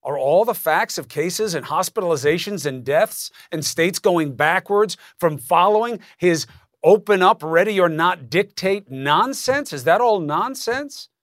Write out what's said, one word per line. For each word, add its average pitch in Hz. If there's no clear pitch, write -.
Are 139
all 156
the 233
facts 170
of 143
cases 175
and 135
hospitalizations 170
and 131
deaths 147
and 156
states 175
going 160
backwards 185
from 156
following 208
his 170
open 202
up, 190
ready 180
or 175
not 160
dictate 196
nonsense? 208
Is 135
that 170
all 226
nonsense? 233